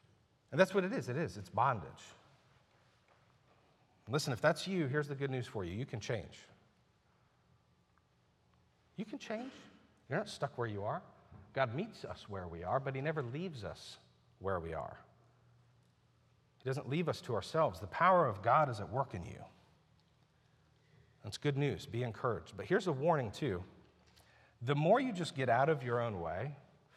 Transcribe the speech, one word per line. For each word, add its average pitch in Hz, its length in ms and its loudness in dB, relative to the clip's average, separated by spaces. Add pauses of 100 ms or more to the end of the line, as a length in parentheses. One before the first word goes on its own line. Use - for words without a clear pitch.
(500)
And 131 80 0
that's 190 160 6
what 190 100 4
it 190 80 -2
is. 131 160 -4
It 123 80 -2
is. 117 200 -2
It's 98 120 -12
bondage. 110 420 2 (2250)
Listen, 139 240 0
if 117 80 -2
that's - 260 4
you, 180 200 0
here's 143 200 0
the 143 80 -6
good 135 160 -2
news 127 160 -2
for 101 180 -6
you. 85 80 -4
You 110 140 -4
can 113 140 -6
change. 110 380 -4 (2500)
You 208 80 -4
can 220 140 -10
change. 240 340 -8 (560)
You're 139 100 0
not 214 100 -2
stuck - 300 -4
where 120 80 0
you 104 160 -4
are. 131 200 -2 (500)
God 127 220 2
meets 214 300 -6
us - 240 -10
where 95 200 -6
we 85 160 -8
are, 110 160 2
but 135 140 -4
He 131 60 -2
never 156 220 0
leaves 139 400 -6
us - 360 -10 (420)
where 95 180 0
we 82 160 -4
are. - 240 -6 (1600)
He 127 60 -4
doesn't 131 200 -4
leave 156 200 0
us 127 140 -2
to 120 120 -2
ourselves. 107 440 2
The 101 80 -8
power 175 400 6
of 98 160 -2
God 139 260 6
is 110 120 -4
at 85 100 -6
work 131 240 -2
in 87 100 -6
you. 62 140 -12 (1800)
That's 107 160 -8
good 143 180 0
news. 135 300 0
Be 117 160 -4
encouraged. 113 540 -2
But 101 100 -6
here's 190 220 2
a 160 40 2
warning, 139 380 2
too. 98 320 -2 (1000)
The 127 120 2
more 170 260 6
you 262 120 -2
just 175 240 -4
get 131 120 2
out 127 200 6
of 143 160 2
your 120 160 2
own 110 200 -2
way 92 360 -4 (400)